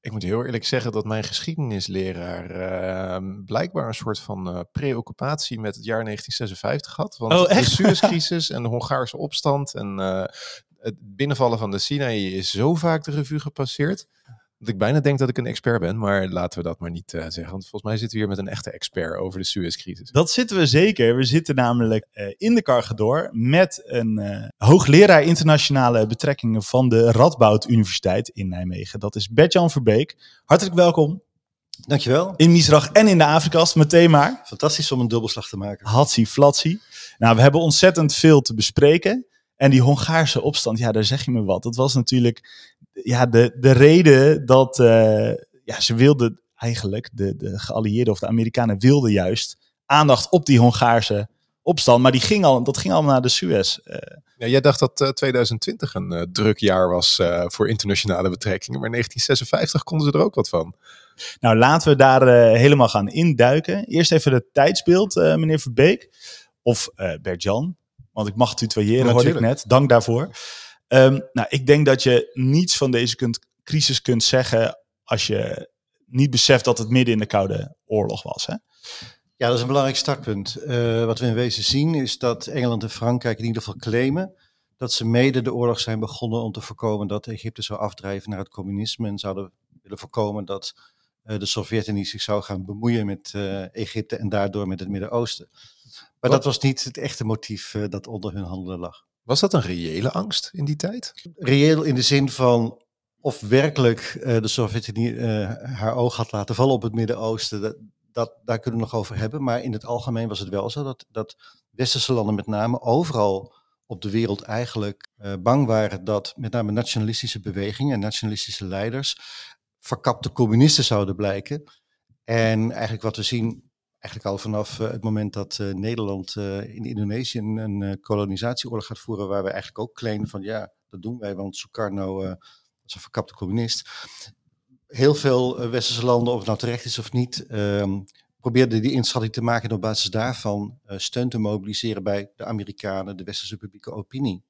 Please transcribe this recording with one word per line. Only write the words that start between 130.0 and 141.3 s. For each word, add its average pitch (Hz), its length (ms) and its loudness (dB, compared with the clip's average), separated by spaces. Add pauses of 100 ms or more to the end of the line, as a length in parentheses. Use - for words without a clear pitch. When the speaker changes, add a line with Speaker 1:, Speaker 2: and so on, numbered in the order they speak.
Speaker 3:
van, 101 140 -12
"Ja, 101 300 -12 (180)
dat 92 120 -20
doen 117 180 -12
wij, 101 160 -10
want 95 220 -12
Sukarno, 95 640 -8
eh, 95 60 -8 (540)
was - 140 -18
een - 60 -20
verkapte - 320 -10
communist." 113 560 -8 (960)
Heel 135 280 2
veel, 127 440 -2
eh, 120 100 -6
westerse 117 360 -4
landen, 120 280 0
of 120 40 -4
het 104 100 -8
nou 107 120 -4
terecht 120 260 -8
is 117 140 -8
of 110 120 -14
niet, 123 360 -6
ehm, 101 520 -4 (400)
probeerden 117 420 0
die 135 100 -2
inschatting 113 420 -4
te 120 80 -8
maken 117 280 -4
en 113 60 -4
op 95 60 -6
basis 107 280 -6
daarvan, 110 760 -6
eh, 98 120 -16
steun 123 320 -6
te 120 80 -8